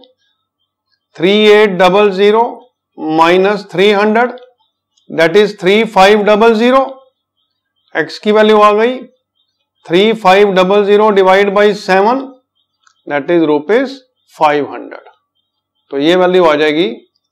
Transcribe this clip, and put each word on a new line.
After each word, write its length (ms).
three 260
eight 260
double 380
zero 260
minus 420
three 180
hundred, 420
that 320
is 200
three 220
five 380
double 320
zero। 180
एक्स 240
की 120
वैल्यू 300
आ 120
गई 240
थ्री 160
फ़ाइव 400
डबल 320
ज़ीरो 240
डिवाइड 440
बाई 220
सेवन, 440
that 280
is 160
rupees 440
five 380
hundred। 340
तो 60
ये 180
वैल्यू 300
आ 100
जाएगी 340